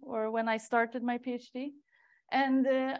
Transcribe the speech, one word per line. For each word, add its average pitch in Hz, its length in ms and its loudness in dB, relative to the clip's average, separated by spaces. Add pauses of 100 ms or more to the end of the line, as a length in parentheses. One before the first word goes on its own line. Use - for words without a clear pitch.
or 220 300 -4
when 226 160 0
I 220 80 2
started 233 480 0
my 240 140 -2
P 247 160 -6
H 247 180 -12
D. 285 220 -8 (580)
And, 269 340 4
uh, 262 340 2